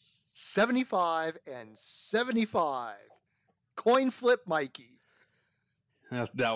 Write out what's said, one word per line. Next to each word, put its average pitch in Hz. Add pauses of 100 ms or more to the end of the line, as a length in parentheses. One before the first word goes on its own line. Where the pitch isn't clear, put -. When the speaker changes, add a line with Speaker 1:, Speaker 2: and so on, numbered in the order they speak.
(320)
Speaker 1:
seventy-five 180
and 123 (100)
seventy-five. 202 (800)
Coin 262
flip, 247
Mikey. 139 (1120)
Speaker 2:
That, 120
that 120